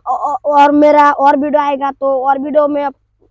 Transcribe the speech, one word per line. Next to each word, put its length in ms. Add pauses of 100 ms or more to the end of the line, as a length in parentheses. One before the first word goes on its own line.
औ-, 380
और 280
मेरा 400
और 240
video 260
आएगा, 280
तो 360
और 120
video 300
में 140
आप, 120 (360)